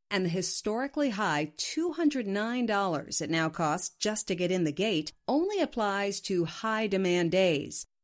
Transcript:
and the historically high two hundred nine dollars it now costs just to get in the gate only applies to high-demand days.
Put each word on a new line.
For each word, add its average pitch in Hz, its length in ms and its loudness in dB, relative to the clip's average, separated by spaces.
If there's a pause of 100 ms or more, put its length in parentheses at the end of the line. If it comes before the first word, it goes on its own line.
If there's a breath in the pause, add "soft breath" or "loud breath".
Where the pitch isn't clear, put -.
and 190 140 0
the 180 60 0
historically 226 800 -2
high 160 480 0
two 339 340 -2
hundred 294 360 2
nine 226 380 0
dollars 202 540 0
it 151 100 -4
now 160 200 2
costs 160 500 -2
just 214 300 -2
to 185 60 2
get 175 160 0
in 185 120 2
the 151 80 2
gate 175 400 -2 (160)
only 370 320 0
applies 202 640 -2
to 175 240 0
high-demand 190 880 0
days. 180 520 2 (180)